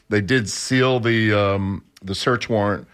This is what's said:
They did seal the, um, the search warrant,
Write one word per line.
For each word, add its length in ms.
They 120
did 280
seal 500
the, 340
um, 500
the 120
search 340
warrant, 440